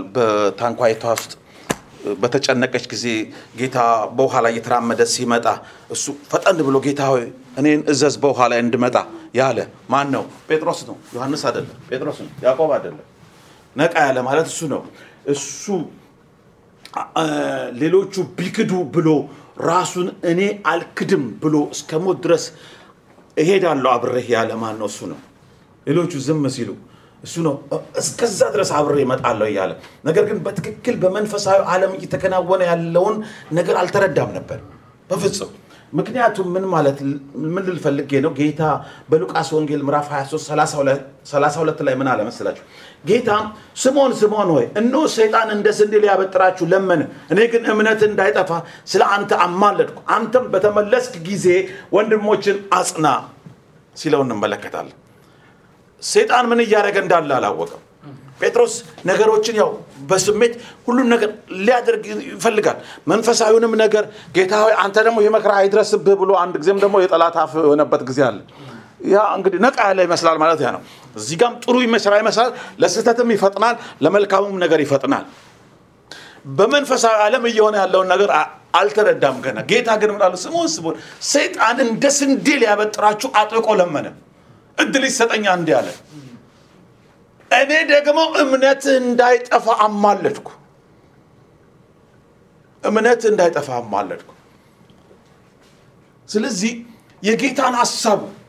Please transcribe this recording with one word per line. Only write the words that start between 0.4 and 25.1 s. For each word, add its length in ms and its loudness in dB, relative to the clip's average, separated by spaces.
ውስጥ 220 -4
በተጨነቀች 720 -2
ጊዜ 180 -10
ጌታ 220 -6
በውሃ 320 -2
ላይ 100 2
እየተራመደ 560 -2
ሲመጣ 400 -2
እሱ 140 -8
ፈጠን 320 0
ብሎ 220 2
«ጌታ 260 -2
ሆይ 180 2
እኔን 300 2
እዘዝ 300 2
በውሃ 300 0
ላይ 120 2
እንድመጣ» 380 0
ያለ 260 0
ማን 220 0
ነው? 140 -2
ጴጥሮስ 380 -2
ነው። 140 -16
ዮሐንስ 340 -6
አይደለም፣ 400 -4
ጴጥሮስ 340 -8
ነው፣ 120 -16
ያዕቆብ 320 0
አይደለም። 340 -6
ነቃ 240 0
ያለ 220 2
ማለት 240 0
እሱ 220 -10
ነው። 140 -6
እሱ፣ 360 -6
አ፣ 320 -4
ሌሎቹ 420 0
ቢክዱ 400 -4
ብሎ 200 0
ራሱን 460 -2
«እኔ 160 0
አልክድም» 600 -2
ብሎ 180 -2
እስከ 300 -14
ሞት 220 -2
ድረስ 240 0
"እሄዳለሁ 540 2
አብሬህ" 380 -2
ያለ 260 0
ማን 220 -6
ነው? 100 -6
እሱ 200 -10
ነው። 140 -12